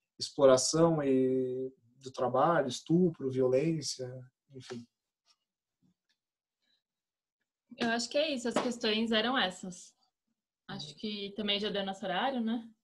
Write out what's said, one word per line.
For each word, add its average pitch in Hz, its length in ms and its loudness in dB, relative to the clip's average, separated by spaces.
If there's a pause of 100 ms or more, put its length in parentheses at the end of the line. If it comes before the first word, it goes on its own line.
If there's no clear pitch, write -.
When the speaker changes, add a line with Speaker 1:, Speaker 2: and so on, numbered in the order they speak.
(200)
Speaker 1:
exploração 151 840 4
e 131 680 0 (300)
do 131 100 -14
trabalho, 131 560 2
estupro, 160 640 0
violência, 131 800 0 (440)
enfim. 131 320 -14 (3000)
Speaker 2:
Eu 240 120 -2
acho 233 200 -2
que - 80 -4
é 302 160 0
isso, 240 140 -6
as 233 60 -2
questões 226 580 -2
eram 226 260 0
essas. 185 580 -6 (720)
Acho - 280 -12
que 202 400 -8
também 202 240 0
já 208 100 -2
deu 196 160 -4
nosso 196 200 -8
horário, 233 360 -2
né? 226 260 -4 (160)